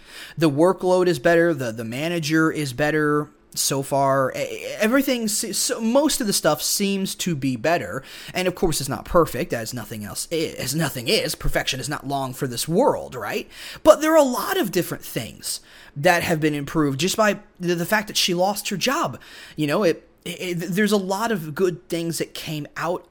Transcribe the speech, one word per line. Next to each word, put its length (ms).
The 120
workload 580
is 120
better, 340
the, 200
the 100
manager 680
is 220
better 580
so 300
far. 520
E-, 300
everything 480
se-, 240
so 300
most 400
of 60
the 60
stuff 280
seems 540
to 200
be 200
better. 480
And 140
of 80
course, 240
it's 100
not 160
perfect, 480
as 200
nothing 300
else 280
i-, 260
as 180
nothing 320
is. 280
Perfection 440
is 100
not 180
long 260
for 140
this 200
world, 480
right? 340
But 180
there 120
are 40
a 60
lot 340
of 140
different 320
things 560
that 280
have 160
been 160
improved 440
just 180
by 220
the, 160
the 100
fact 220
that 100
she 160
lost 360
her 80
job. 420
You 120
know, 160
it, 240
it, 40
it, 260
there's 220
a 60
lot 340
of 220
good 360
things 280
that 160
came 320
out 340